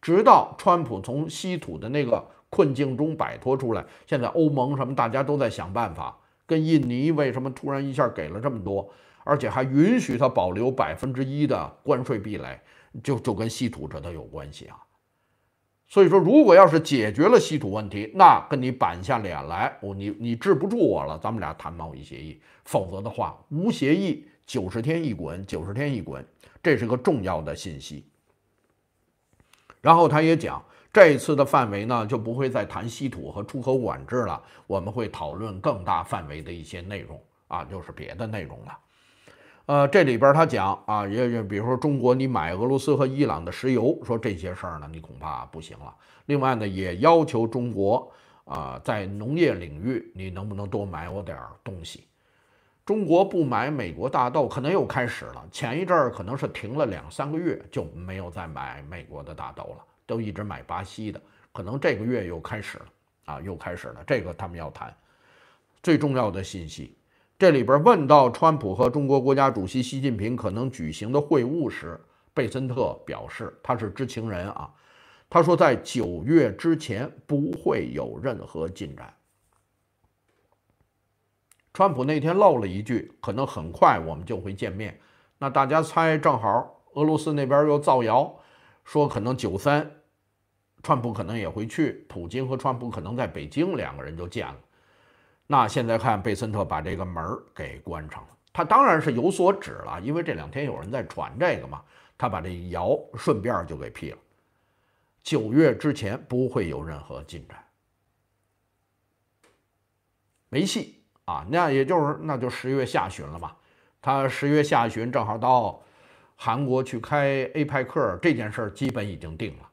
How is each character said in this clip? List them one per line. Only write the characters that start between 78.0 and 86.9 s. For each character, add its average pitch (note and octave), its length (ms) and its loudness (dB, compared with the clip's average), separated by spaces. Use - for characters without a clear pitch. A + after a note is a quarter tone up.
任 A#2+ 140 -4
何 D#2+ 220 -6
进 F2 260 -12
展。 - 180 -20
川 F#3 200 4
普 B2+ 100 -2
那 D3 160 2
天 D#3+ 160 0
漏 F#3 220 8
了 G#2 100 -2
一 F#2+ 140 -4
句 A2+ 300 -4
，“可 - 100 -6
能 C3 140 -2
很 D#2+ 260 -10
快 B2+ 280 6
我 D#2+ 160 -6
们 F2 100 -12
就 G#2+ 120 -6
会 F#2+ 140 -8
见 G2+ 220 -6
面。” G2+ 260 -10
那 C#3 100 -6
大 C3+ 160 4
家 D3 160 2
猜， D#3 380 2
正 D3 220 2
好 A2+ 420 0